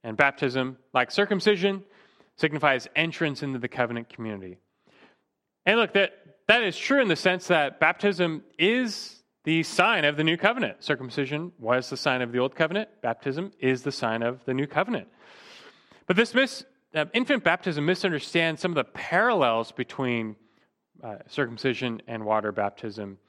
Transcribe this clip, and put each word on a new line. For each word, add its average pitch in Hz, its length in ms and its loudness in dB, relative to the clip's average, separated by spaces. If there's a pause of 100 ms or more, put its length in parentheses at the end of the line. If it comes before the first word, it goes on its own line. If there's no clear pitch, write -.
And 110 140 -8
baptism, 131 600 0 (160)
like 127 160 2
circumcision, 196 720 2 (520)
signifies 143 600 2
entrance 160 460 -2
into 135 160 -4
the 120 100 -6
covenant 117 400 -2
community. 98 480 -10 (1080)
And 214 120 4
look, 220 140 2
that, 196 200 2 (340)
that 233 160 6
is 190 140 -2
true 277 240 2
in 233 80 2
the 160 80 4
sense 180 300 0
that 151 340 2
baptism 170 640 2 (160)
is 220 640 0 (220)
the 160 180 2
sign 180 420 0
of 147 140 2
the 156 60 0
new 160 120 2
covenant. 196 480 -2
Circumcision 147 760 -4
was 123 300 0
the 135 80 -8
sign 127 240 0
of 120 120 -4
the 123 60 0
old 131 160 0
covenant. 180 360 0 (100)
Baptism 139 580 -4
is 131 240 0
the 143 80 -4
sign 113 320 -2
of 123 220 -4
the 135 80 -4
new 135 140 -2
covenant. 175 420 -2 (960)
But 180 100 0
this 226 180 0
mis-, 254 320 0 (280)
uh, 156 200 0
infant 247 300 0
baptism 160 420 0
misunderstands 165 760 0
some 175 120 -2
of - 20 -4
the 135 100 2
parallels 165 880 2
between, 120 640 -4 (680)
uh, 107 140 -12 (120)
circumcision 120 760 -4
and 110 200 -8
water 107 260 0
baptism 101 640 -6 (120)